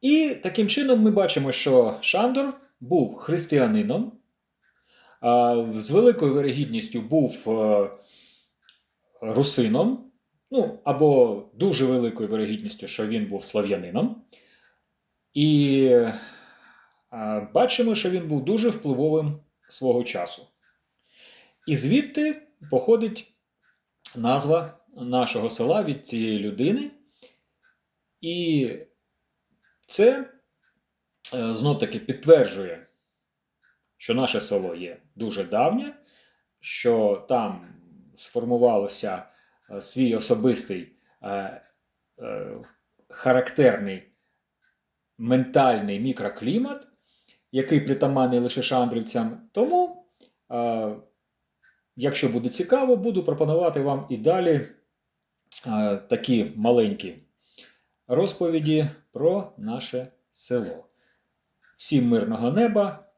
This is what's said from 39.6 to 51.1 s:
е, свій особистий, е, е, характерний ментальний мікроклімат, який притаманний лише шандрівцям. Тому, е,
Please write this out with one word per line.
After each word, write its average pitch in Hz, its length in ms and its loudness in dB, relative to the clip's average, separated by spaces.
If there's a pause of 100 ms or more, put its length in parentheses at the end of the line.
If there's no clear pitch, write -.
е, 101 100 -12
свій 120 360 0
особистий, 110 760 -2 (300)
е, 98 400 -8 (560)
е, 107 380 -10 (520)
характерний 120 920 0 (1160)
ментальний 120 840 0
мікроклімат, 135 840 -4 (680)
який 135 280 2
притаманний 135 580 0
лише 123 240 -2
шандрівцям. 117 880 -2
Тому, 349 540 0 (460)
е, 113 420 -2 (1000)